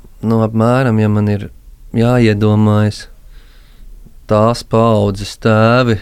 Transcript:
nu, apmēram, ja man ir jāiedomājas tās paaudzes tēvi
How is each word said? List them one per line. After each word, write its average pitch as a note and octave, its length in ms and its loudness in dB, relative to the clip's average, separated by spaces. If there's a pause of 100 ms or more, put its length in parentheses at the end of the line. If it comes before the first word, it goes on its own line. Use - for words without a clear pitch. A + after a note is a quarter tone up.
(180)
nu, A2+ 260 -2
apmēram, A2+ 560 0
ja G#2+ 80 0
man G#2 240 0
ir G2+ 160 -6 (440)
jāiedomājas G#2+ 1120 0 (1200)
tās A2 380 0
paaudzes G#2 720 0
tēvi A2+ 640 2